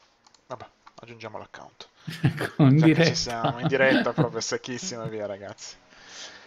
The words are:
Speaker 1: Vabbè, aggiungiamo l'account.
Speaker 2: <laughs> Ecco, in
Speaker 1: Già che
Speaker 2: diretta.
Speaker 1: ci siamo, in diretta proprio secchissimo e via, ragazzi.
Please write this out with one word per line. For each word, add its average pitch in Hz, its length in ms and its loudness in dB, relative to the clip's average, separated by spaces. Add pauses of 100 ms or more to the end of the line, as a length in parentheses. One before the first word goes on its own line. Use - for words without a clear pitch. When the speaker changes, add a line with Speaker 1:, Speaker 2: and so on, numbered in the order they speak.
(480)
Speaker 1:
Vabbè, 110 180 -14 (360)
aggiungiamo 113 360 -16
l'account. - 500 -20 (180)
Speaker 2:
<laughs> - 160 -12
Ecco, - 400 0
in 135 120 8
Speaker 1:
Già 160 140 6
che 160 120 6
Speaker 2:
diretta. - 20 6
Speaker 1:
ci 165 120 4
siamo, 120 460 -4
in - 60 -2
diretta 131 460 2
proprio 113 280 -2
secchissimo 120 640 -8
e 110 40 -8
via, 107 180 -8
ragazzi. 98 500 -14 (720)